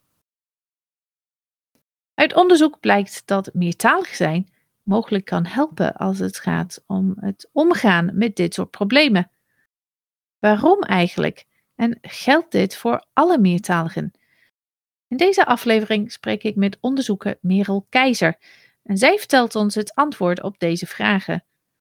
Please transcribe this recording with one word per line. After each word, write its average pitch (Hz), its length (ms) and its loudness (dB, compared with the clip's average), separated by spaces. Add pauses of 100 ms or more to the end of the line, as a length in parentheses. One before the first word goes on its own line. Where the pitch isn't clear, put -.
(2250)
Uit - 220 0
onderzoek 320 440 4
blijkt 202 460 0
dat 196 280 -4
meertalig 220 640 0
zijn 170 340 -2 (340)
mogelijk 202 420 -2
kan 175 200 -2
helpen 262 500 -2
als 190 240 -4
het 190 200 -6
gaat 170 480 -6
om 190 320 -2
het 202 320 -8
omgaan 190 680 2
met 220 180 -2
dit 175 180 -2
soort - 180 -8
problemen. 214 600 2 (1080)
Waarom 220 420 2
eigenlijk? 175 640 -2 (300)
En 233 260 -2
geldt - 500 -2
dit 190 240 0
voor - 380 -4
alle 339 260 2
meertaligen? 175 720 0 (1000)
In 240 60 -6
deze 381 280 2
aflevering 220 680 0
spreek 214 320 -6
ik 214 120 -4
met 196 260 0
onderzoeker 247 600 -4
Merel 196 480 0
Keizer. 247 480 2 (460)
En 196 140 -4
zij 302 200 4
vertelt 247 380 0
ons 208 200 0
het 214 200 -6
antwoord 196 460 -2
op - 180 -10
deze 175 260 -2
vragen. 196 600 -2 (360)